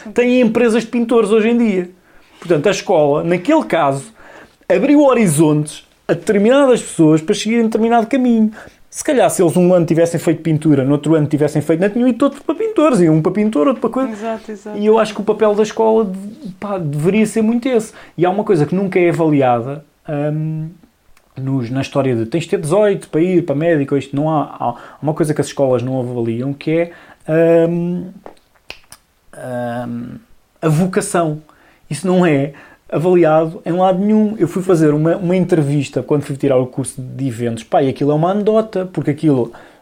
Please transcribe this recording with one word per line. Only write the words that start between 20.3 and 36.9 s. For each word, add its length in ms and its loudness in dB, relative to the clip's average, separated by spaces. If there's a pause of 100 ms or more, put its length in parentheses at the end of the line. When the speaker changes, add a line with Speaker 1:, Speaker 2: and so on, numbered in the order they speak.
Speaker 2:
nos, 320 -4
na 100 -4
história 340 -2
de 120 -2
tens 180 -4
de 60 -14
ter 80 -2
dezoito 500 0
para 140 -2
ir 240 2
para 100 -2
médico, 400 0
isto 180 -4
não 160 -2
há, 300 -4
há 160 -6 (260)
uma 120 -2
coisa 200 -2
que 60 -2
as 80 -2
escolas 340 0
não 160 -4
avaliam, 540 -4
que 200 -6
é, 200 0 (800)
hum, 400 -4 (1300)
hum, 800 -10 (460)
a 60 0
vocação. 760 0 (480)
Isso 160 -8
não 200 4
é 260 0 (400)
avaliado 720 2
em 60 -4
lado 280 0
nenhum. 380 2
Eu 100 0
fui 140 -6
fazer 320 2
uma, 220 2
uma 200 -2
entrevista 680 0
quando 200 -2
fui 120 -8
tirar 220 2
o 100 2
curso 340 -8